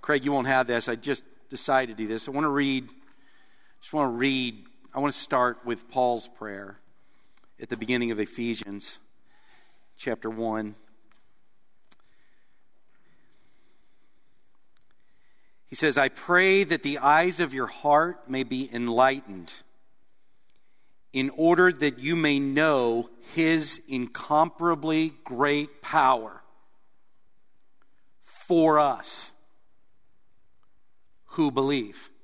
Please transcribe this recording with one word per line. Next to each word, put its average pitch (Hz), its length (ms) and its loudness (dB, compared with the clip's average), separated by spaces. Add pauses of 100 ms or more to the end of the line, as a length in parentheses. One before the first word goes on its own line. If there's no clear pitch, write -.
Craig, 143 240 0
you 143 80 0
won't 135 140 0
have 131 200 4
this. 117 220 0
I 120 60 -2
just 120 300 -6 (260)
decided 131 460 0
to 113 60 -6
do 107 60 -4
this. 110 200 -6
I - 20 -10
wanna 143 200 0
read, 139 380 -2 (920)
just - 120 -18
wanna 143 180 0
read, 120 540 -2 (300)
I 135 60 -4
wanna 143 120 -2
start 123 520 -2
with 117 240 -6
Paul's 123 400 -2
prayer 101 500 -14 (800)
at 123 80 -14
the 120 80 -6
beginning 120 340 -2
of 107 100 -4
Ephesians 107 760 -8 (1000)
chapter 113 340 -6
one. 110 460 -6 (4000)
He - 60 -14
says, 143 240 2
"I 135 100 4
pray 190 540 4
that 165 220 -2
the 143 140 -4
eyes 160 420 4
of 151 120 0
your 131 140 -2
heart 147 640 0
may 131 140 -2
be 127 280 -6
enlightened, 120 800 0 (1600)
in 135 180 -2
order 170 420 4
that 135 260 -2
you 143 160 -4
may 151 240 2
know 139 720 2 (240)
his 160 540 0
incomparably 156 1300 0 (100)
great 143 580 -2
power 127 600 0 (1800)
for 160 560 4
us - 540 -2 (2000)
who 151 200 0
believe." 135 600 -2 (140)